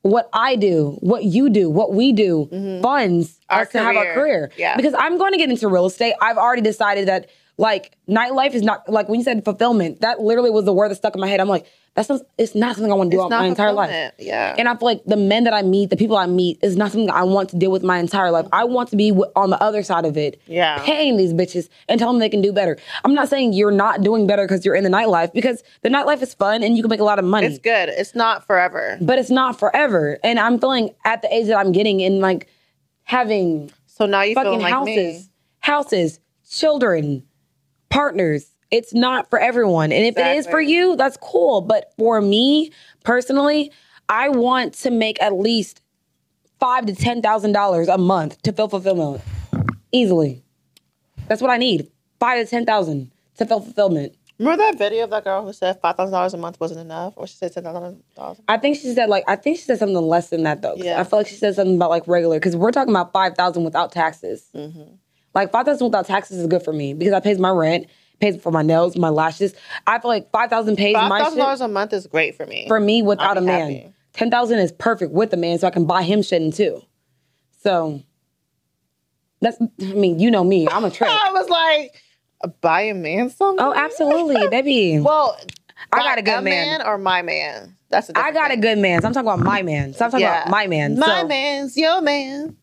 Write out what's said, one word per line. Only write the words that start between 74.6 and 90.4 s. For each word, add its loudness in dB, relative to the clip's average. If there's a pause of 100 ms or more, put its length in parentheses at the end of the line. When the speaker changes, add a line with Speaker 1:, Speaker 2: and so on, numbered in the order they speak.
Speaker 1:
perfect -4
with 0
a -2
man, -2
so 0
I 2
can 0
buy 0
him 0
shit 0
in -2
too. -2 (800)
So -2 (1400)
that's, 0
I -4
mean, 0
you 4
know 2
me, 2
I'm -2
a -2
trick. -2
Speaker 2:
<laughs> 0
I 0
was -2
like, -4
"Buy 2
a -4
man -4
something?" -2
Speaker 1:
Oh, 0
absolutely, 0
Speaker 2:
<laughs> 0
Speaker 1:
baby. 2
Speaker 2:
Well, 2 (560)
Speaker 1:
I 2
Speaker 2:
by 0
Speaker 1:
got 0
a -4
good 0
Speaker 2:
a -6
Speaker 1:
man. -2
Speaker 2:
man -6
or -2
my -2
man? -8 (140)
That's 0
a -18
Speaker 1:
I 0
Speaker 2:
different -12
Speaker 1:
got 0
a -2
Speaker 2:
thing. -2
Speaker 1:
good 2
man. 2
So -2
I'm -2
talking -2
about -2
my 0
man. -4
So -2
I'm -4
talking 0
Speaker 2:
Yeah. 0